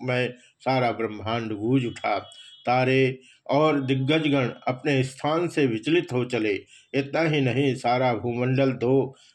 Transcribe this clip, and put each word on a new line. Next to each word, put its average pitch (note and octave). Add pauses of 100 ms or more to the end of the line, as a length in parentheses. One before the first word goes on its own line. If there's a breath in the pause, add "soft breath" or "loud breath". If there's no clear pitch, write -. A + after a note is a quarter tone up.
में B2 (260 soft breath)
सारा B2+
ब्रह्मांड G#2+
गूंज A#2+
उठा। G#2+ (460 loud breath)
तारे B2+ (300 soft breath)
और D3
दिग्गजगण C3+ (180)
अपने C3
स्थान D#3
से D#3
विचलित B2
हो B2
चले। A2 (300 soft breath)
इतना C#3
ही D3+
नहीं, C3
सारा B2+
भूमंडल B2+
दो B2+ (200 soft breath)